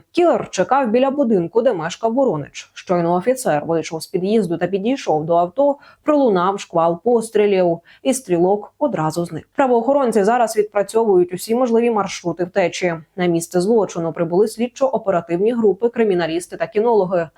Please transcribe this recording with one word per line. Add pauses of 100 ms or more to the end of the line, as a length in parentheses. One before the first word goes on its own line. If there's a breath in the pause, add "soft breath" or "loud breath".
(120)
Кілер
чекав
біля
будинку,
де
мешкав
Воронич.
Щойно
офіцер
вийшов
з
під'їзду
та
підійшов
до
авто, (260 loud breath)
пролунав
шквал
пострілів, (240 soft breath)
і
стрілок
одразу
зник.
Правоохоронці
зараз
відпрацьовують
усі
можливі
маршрути
втечі. (220)
На
місце
злочину
прибули
слідчо-оперативні
групи,
криміналісти
та
кінологи.